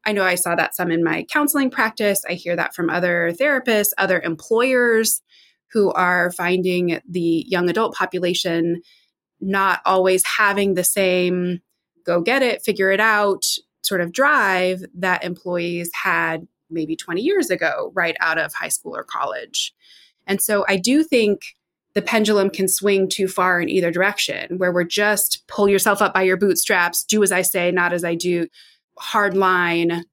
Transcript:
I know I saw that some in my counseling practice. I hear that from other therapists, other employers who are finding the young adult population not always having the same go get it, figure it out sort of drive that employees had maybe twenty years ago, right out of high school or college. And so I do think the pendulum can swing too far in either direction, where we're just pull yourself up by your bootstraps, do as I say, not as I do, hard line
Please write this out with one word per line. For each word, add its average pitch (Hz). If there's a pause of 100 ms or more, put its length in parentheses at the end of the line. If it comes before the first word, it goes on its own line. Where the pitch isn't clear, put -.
I 214
know 202
I 185
saw 175
that 170
some 170
in 165
my 160
counseling 285
practice. 220
I 175
hear 175
that -
from 170
other 175
therapists, 254
other 190
employers 226 (500)
who 202
are 180
finding 180
the 170
young 175
adult 180
population 175 (600)
not 196
always 185
having 202
the 180
same 180 (440)
go 175
get 240
it, 240
figure 190
it 196
out 208 (360)
sort 185
of 170
drive 190 (120)
that 180
employees 175
had 165 (220)
maybe 160
twenty 175
years 339
ago, 170
right 170
out 160
of 156
high 170
school -
or -
college. - (540)
And 196
so 202
I 196
do 254
think 220 (540)
the 202
pendulum 208
can 190
swing 190
too 190
far 180
in 170
either 175
direction, 185
where 180
we're 175
just 208
pull 202
yourself 202
up 170
by 190
your 185
bootstraps, 180
do 214
as 190
I 185
say, 175
not 175
as 175
I 170
do, 170 (500)
hard 202
line 170